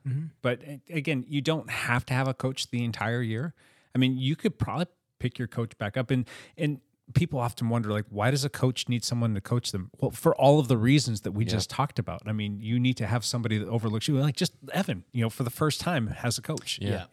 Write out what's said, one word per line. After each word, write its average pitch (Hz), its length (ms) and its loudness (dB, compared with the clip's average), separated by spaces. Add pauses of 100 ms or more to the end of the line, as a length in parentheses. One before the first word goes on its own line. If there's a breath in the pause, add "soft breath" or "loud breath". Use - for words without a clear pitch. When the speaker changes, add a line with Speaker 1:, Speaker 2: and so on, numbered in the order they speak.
Speaker 1:
Mm-hmm. 139 200 -4 (160)
Speaker 2:
But 123 200 -2
a-, 139 180 -14 (100)
again, 147 360 -2
you 143 140 -2
don't 156 300 0
have - 360 0
to 135 80 -2
have 131 140 2
a 131 60 0
coach - 360 -4
the 120 140 0
entire 117 380 -2
year. 117 320 -2 (400 soft breath)
I 123 40 2
mean, 127 200 4
you 135 180 2
could - 220 -2
probably 151 280 0 (320)
pick - 200 -4
your 120 100 -4
coach - 300 -4
back 101 180 -4
up. 127 140 0
And, 127 180 2 (300 loud breath)
and 147 220 -2 (340)
people 160 240 2
often 120 320 -2
wonder, 117 200 0
like, 104 200 0
why 104 200 2
does 135 140 2
a 143 60 -4
coach - 400 -2
need 120 120 0
someone 117 320 0
to 95 60 -2
coach - 320 -2
them? 92 260 -6
Well, - 120 0
for - 240 2
all 139 260 8
of 123 80 2
the 127 80 6
reasons 123 460 4
that 92 100 -4
we 104 120 0
Speaker 3:
Yeah. 92 80 0
Speaker 2:
just 104 180 0
talked - 280 -2
about. 85 280 -4
I 110 60 -4
mean, 104 280 -4
you 113 180 0
need 127 200 4
to 117 80 -2
have 113 180 0
somebody 113 340 0
that 98 100 -4
overlooks 110 400 0
you. 143 100 4
Like, 143 180 2
just - 160 0 (220)
Evan, 147 380 -2
you 120 100 0
know, 113 80 2
for - 140 -4
the 120 60 -2
first 156 300 0
time 139 280 0
has - 280 -2
a 117 60 -8
coach. - 400 -6
Speaker 3:
Yeah. 101 80 0
Speaker 4:
Yeah. 87 220 -4